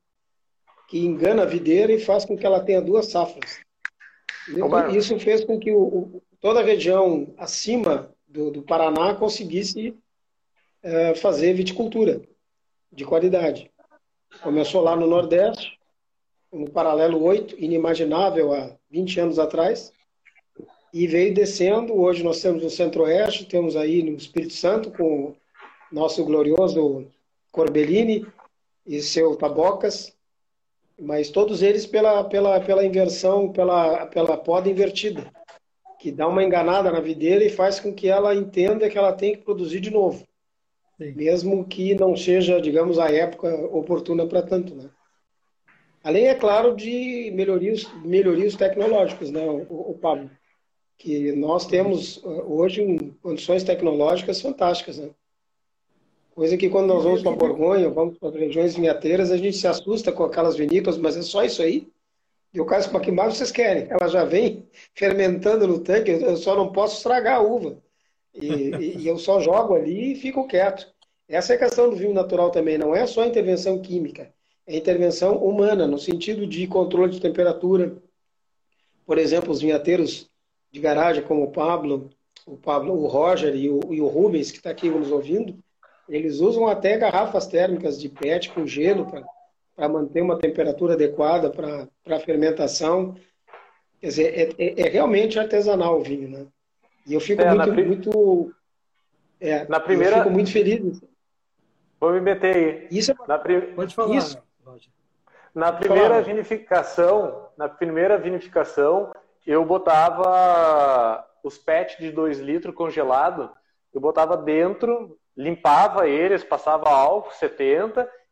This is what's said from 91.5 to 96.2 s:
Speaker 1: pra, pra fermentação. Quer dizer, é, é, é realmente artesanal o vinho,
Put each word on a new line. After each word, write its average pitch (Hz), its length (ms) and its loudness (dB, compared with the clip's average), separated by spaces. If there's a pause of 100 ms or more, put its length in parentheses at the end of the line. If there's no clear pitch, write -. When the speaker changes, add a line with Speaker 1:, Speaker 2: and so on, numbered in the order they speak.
Speaker 1:
pra, 147 360 -10 (160)
pra 156 160 -4
fermentação. 160 960 -2 (840)
Quer 185 80 -10
dizer, 160 500 0
é, 175 60 -2
é, - 180 -2
é 160 80 2
realmente 214 500 2
artesanal 202 600 2
o 135 40 -4
vinho, 139 260 -8